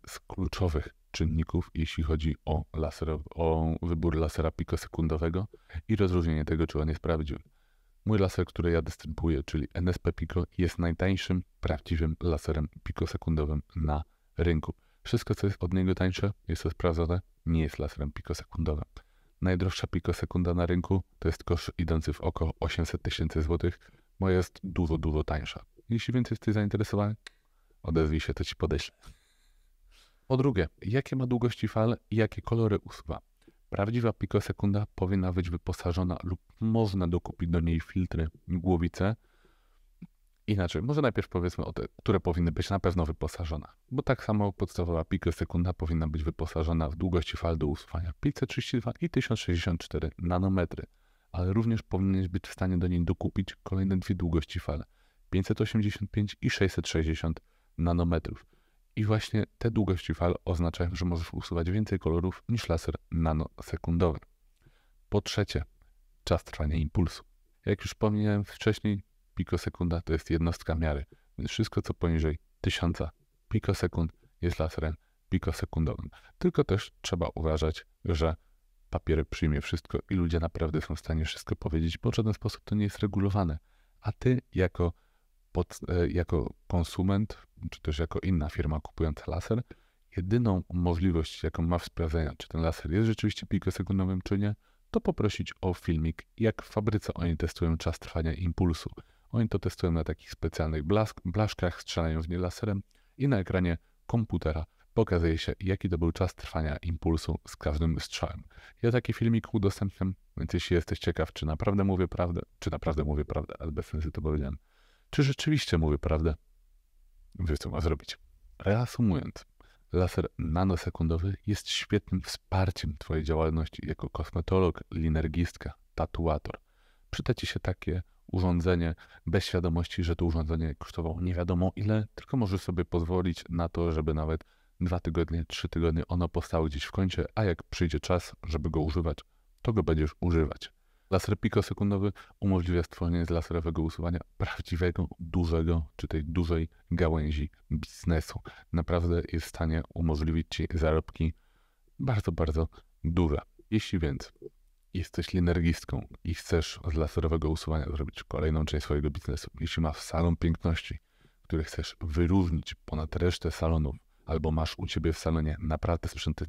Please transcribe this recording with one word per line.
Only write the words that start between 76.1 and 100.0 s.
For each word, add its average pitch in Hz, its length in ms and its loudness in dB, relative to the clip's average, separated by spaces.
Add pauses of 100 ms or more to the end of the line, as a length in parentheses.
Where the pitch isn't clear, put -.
Tylko 170 260 2
też - 360 0
trzeba 85 340 -2
uważać, 78 520 0 (180)
że 80 320 2 (540)
papier 80 380 0
przyjmie 73 320 0
wszystko - 380 -4 (120)
i 98 40 2
ludzie 85 260 2
naprawdę 80 400 -2
są 78 160 -4
w - 20 -12
stanie 80 260 -2
wszystko - 320 -4
powiedzieć, 80 420 -2
bo 110 120 0
w - 40 -2
żaden 110 200 2
sposób - 300 -6
to - 100 -4
nie 104 100 2
jest 101 140 -4
regulowane. 98 600 0 (420)
A - 120 -4
ty 127 280 2 (140)
jako 90 380 2 (600)
pod-, - 360 -2
e, 87 200 4
jako 78 460 0 (120)
konsument, 95 720 0 (320)
czy - 100 -14
też 76 180 -2
jako 82 220 -2
inna 82 280 2
firma 76 320 -2
kupująca - 500 -4
laser, 110 320 -2 (540)
jedyną 98 460 2 (100)
możliwość, 87 720 2
jaką 82 200 -2
ma 85 160 2
w - 60 -4
sprawdzeniu, 80 540 -2
czy - 100 -16
ten 82 120 -4
laser 82 320 -2
jest 107 140 4
rzeczywiście 110 400 0
pikosekundowym, 95 800 0
czy 101 140 0
nie, 104 160 2 (360)
to 220 100 0
poprosić - 600 -2
o 90 140 0
filmik, 80 520 0 (100)
jak - 260 0
w - 60 -20
fabryce 107 460 0
oni 85 220 0
testują 82 400 0
czas 78 220 -4
trwania 80 360 -4
impulsu. 87 560 0 (400)
Oni 117 180 2
to 101 100 0
testują - 340 -2
na 82 120 2